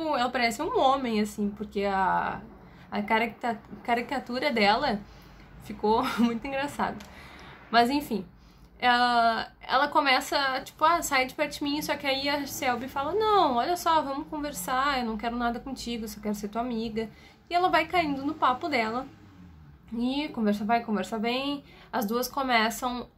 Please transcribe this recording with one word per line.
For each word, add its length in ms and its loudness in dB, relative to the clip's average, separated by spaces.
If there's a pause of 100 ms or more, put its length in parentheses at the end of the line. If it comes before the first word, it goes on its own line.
(160)
ela 120 2
parece 320 0
um 160 -2
homem, 440 4
assim, 300 -2
porque 340 -6
a, 560 0 (500)
a 100 -4
caricata-, 640 -2 (220)
caricatura 680 -2
dela 480 2 (600)
ficou 480 2
<laughs> 80 -2
muito 280 2
engraçada. 520 -4 (720)
Mas, 200 6
enfim, 360 -2 (520)
ela, 720 4 (100)
ela 280 2
começa, 720 2
tipo, 240 -2
"Ah, 180 4
sai 240 2
de 80 -10
perto 240 -4
de 60 -6
mim", 180 -2
só 140 -2
que 100 -8
aí 220 0
a 180 0
Selby 420 -2
fala, 260 -4
"Não, 420 4
olha 200 2
só, 260 2
vamos 260 -4
conversar, 720 -2
eu 60 -2
não 100 -4
quero 200 -4
nada 240 -2
contigo, 440 -8
eu 40 -8
só 120 -14
quero 140 -2
ser 140 -6
tua 120 -6
amiga." 500 -4 (380)
E 60 -2
ela 140 4
vai 180 2
caindo 380 0
no 100 -2
papo 340 0
dela, 380 0 (840)
e 360 -2
conversa 360 0
vai, 200 2
conversa 340 -2
vem, 460 -2 (280)
as 140 -2
duas 220 -2
começam 880 -2